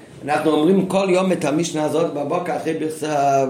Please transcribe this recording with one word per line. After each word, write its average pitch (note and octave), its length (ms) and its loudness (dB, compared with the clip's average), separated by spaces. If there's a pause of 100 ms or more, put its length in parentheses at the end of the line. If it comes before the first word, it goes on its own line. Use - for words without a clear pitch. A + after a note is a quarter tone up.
(240)
אנחנו D3+ 260 0
אומרים D#3+ 360 4
כל F#3+ 240 0
יום F#3 220 2
את E3 120 -2
המשנה D3+ 400 -2
הזאת D3+ 300 0
בבוקר D3+ 420 -4
אחרי D#3 180 -4
ברכת D3+ 320 -6 (440)